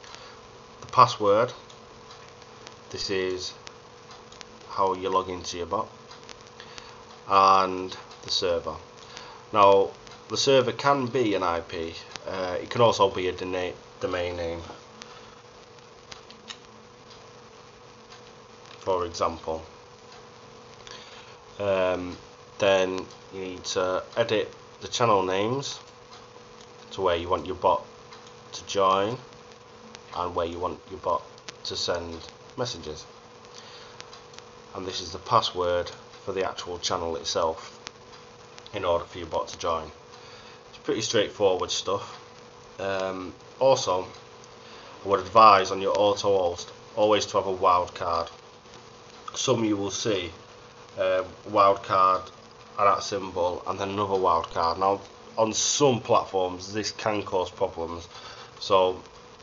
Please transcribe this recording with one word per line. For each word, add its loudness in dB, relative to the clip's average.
the -16
password, 4
this -8
is -2
how 0
you -4
log 0
into -8
your -6
bot, -4
and 6
the -12
server. -2
Now 8
the -4
server 4
can 0
be 0
an 0
I 0
P, -8
uh, -4
it -12
can -2
also 6
be -2
a 0
dena-, -4
domain -4
name, -6
for -2
example. -4
Um, 0
then 4
you -8
need -10
to -2
edit 0
the -12
channel 2
names -2
to -10
where 2
you -4
want -2
your -6
bot 2
to -14
join 2
and -4
where 0
you -8
want -4
your -12
bot -2
to -8
send -4
messages. -8
And -8
this -6
is -12
the -12
password 0
for -6
the -2
actual -8
channel -2
itself. -4
In -4
order 2
for -14
your -8
bot -4
to -12
join. -4
It's -20
pretty -4
straightforward 0
stuff. -6
Um, -4
also, 4
I -4
would 4
advise 8
on -2
your 0
auto 4
host -2
always 4
to 0
have 0
a -2
wildcard. 2
Some 0
you 2
will -4
see, -2
uh, 2
wildcard 4
and 4
that 4
symbol, -2
and -4
then -4
another 0
wildcard. 2
Now, 2
on 2
some 2
platforms, 0
this -4
can -4
cause -2
problems, -6
so 4